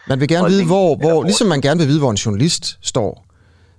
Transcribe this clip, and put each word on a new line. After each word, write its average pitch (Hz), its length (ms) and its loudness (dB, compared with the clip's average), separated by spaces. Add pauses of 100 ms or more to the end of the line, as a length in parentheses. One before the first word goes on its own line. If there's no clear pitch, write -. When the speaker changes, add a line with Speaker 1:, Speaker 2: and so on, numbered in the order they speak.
Speaker 1:
Man 131 120 -2
vil 143 80 0
gerne 170 140 0
Speaker 2:
holdning 185 180 2
Speaker 1:
vide, 180 80 0
hvor, 180 280 2
Speaker 2:
eller 151 120 -2
Speaker 1:
hvor, 165 80 2
Speaker 2:
vores 151 120 0
Speaker 1:
ligesom 208 200 0
man 147 140 0
gerne 143 180 0
vil 160 100 2
vide, 156 100 2
hvor 135 120 0
en 101 60 -2
journalist 110 640 -2
står - 440 -6 (540)